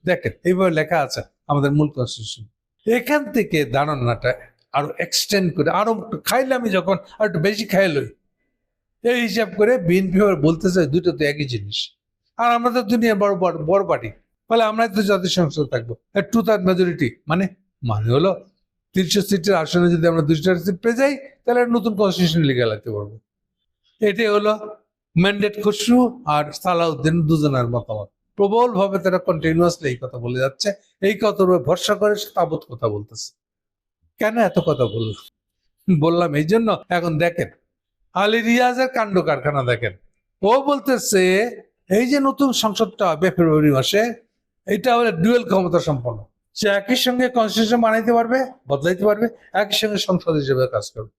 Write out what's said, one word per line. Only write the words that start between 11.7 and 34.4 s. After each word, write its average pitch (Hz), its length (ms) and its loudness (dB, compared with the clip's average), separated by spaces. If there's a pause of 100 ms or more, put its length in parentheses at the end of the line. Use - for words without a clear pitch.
আর 240 140 2
আমরা 233 200 0
তো 247 100 0
দুনিয়ার 226 360 0
বড়, 202 180 2
বড়, 175 220 0
বড় 175 300 0
পার্টি, 120 240 -2 (360)
ফলে 226 160 2
আমরাই 220 260 0
তো 202 120 -2
জাতীয় 190 280 0
সংসদে 151 420 -2
থাকবো। 117 240 -6 (180)
আর 202 80 0
টু 220 220 0
থার্ড 202 200 0
মেজরিটি 175 520 0 (120)
মানে, 185 200 0 (360)
মানে 110 280 -2
হলো 175 340 0 (480)
তিনশো 185 280 0
সিটের 196 340 0
আসনে 170 360 2
যদি 170 160 2
আমরা 165 140 2
দুইশো 160 340 2
সিট 180 260 -4
পেয়ে 233 140 0
যাই 269 220 2 (280)
তাহলে 240 200 2
নতুন 233 300 0
কনস্টিটিউশন 175 460 2
লিখে 127 240 2
লাগতে 110 240 -4
পারবো। 104 300 -8 (800)
এটাই 214 280 0
হলো 208 480 0 (420)
ম্যান্ডেট 208 460 0
খসরু 240 600 2
আর 147 260 -2
সালাউদ্দিন 165 760 0
দুজনের 147 400 2
মতামত। 113 400 -6 (280)
প্রবলভাবে 202 640 0
তারা 185 180 0
কন্টিনিউয়াসলি 165 720 0
এই 123 120 -4
কথা 127 160 -12
বলে 123 220 -6
যাচ্ছে, 135 340 -2 (280)
এই 202 120 2
কথার 196 360 2
উপর 180 140 4
ভরসা 180 320 0
করে 208 200 2
সে 208 200 -8
তাবৎ 160 340 -2
কথা 120 180 -4
বলতেছে। 104 460 -8 (840)
কেন 220 180 0
এত 196 220 2